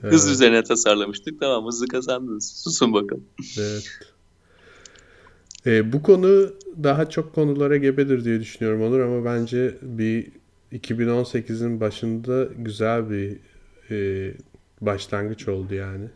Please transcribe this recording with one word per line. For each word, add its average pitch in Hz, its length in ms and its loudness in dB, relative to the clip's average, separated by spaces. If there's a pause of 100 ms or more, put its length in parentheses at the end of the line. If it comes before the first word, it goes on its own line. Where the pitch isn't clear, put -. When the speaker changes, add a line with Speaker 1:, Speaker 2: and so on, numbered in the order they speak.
Speaker 1:
Hız 107 240 6
Speaker 2:
Evet. 143 100 2
Speaker 1:
üzerine 117 280 6
tasarlamıştık. 104 760 0
Tamam 127 260 0
hızlı 120 220 -6
kazandınız. 127 760 -6
Susun 131 300 0
bakalım. 101 300 -2 (360)
Speaker 2:
Evet. 104 240 -4 (1800)
Ee, 113 280 4
bu 147 100 0
konu 196 500 6 (300)
daha 147 260 2
çok 156 260 -6
konulara 143 420 2
gebedir 135 480 2
diye 113 140 2
düşünüyorum 110 420 -2
Onur 120 180 2
ama 123 260 0
bence 120 560 -2
bir 113 460 -2 (440)
iki 117 280 -6
bin 117 80 2
on 120 160 0
sekizin 117 580 -4
başında 117 680 -2 (100)
güzel 110 520 -2
bir, 101 280 -6 (540)
e, 95 420 -4 (480)
başlangıç 104 680 -4
oldu 95 260 -4
yani. 98 320 -8 (100)